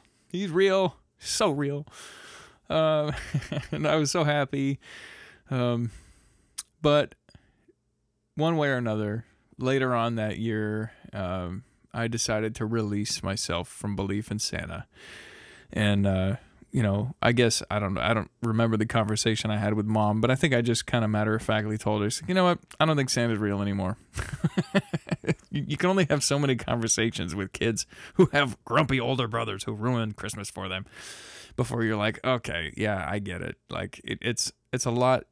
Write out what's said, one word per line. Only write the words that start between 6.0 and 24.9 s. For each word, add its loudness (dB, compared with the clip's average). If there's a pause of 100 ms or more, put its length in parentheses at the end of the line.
but 4 (1200)
one 2
way 2
or 2
another, 0 (340)
later 2
on 0
that -2
year, -2 (200)
um, -6 (280)
I -2
decided -2
to -4
release -2
myself -2
from -6
belief -4
in -4
Santa. -6 (840)
And, 4
uh, 2 (380)
you 2
know, 2
I 6
guess, 4
I 0
don't 0
know, -2
I 2
don't -2 (100)
remember 2
the 2
conversation 0
I 0
had 0
with 0
Mom, 2
but 4
I 2
think 2
I 4
just 0
kinda 0
matter-of-factly 0
told 0
her, 0
she's -4
like, -10
"You 0
know 4
what? 4 (220)
I 2
don't 2
think 0
Santa's 0
real 0
anymore." -2
<laughs> -20 (1400)